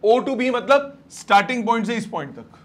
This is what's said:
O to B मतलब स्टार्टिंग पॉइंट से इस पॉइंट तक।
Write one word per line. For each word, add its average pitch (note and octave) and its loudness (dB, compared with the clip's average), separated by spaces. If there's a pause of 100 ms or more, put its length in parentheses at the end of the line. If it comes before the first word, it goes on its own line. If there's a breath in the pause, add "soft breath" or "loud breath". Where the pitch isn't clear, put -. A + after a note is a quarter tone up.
O A3+ 4
to C4+ -2
B B3 0
मतलब B3+ 0 (120)
स्टार्टिंग G#3 0
पॉइंट A3+ 0
से A#3 -4
इस A3 -6
पॉइंट C#3 -8
तक। - -20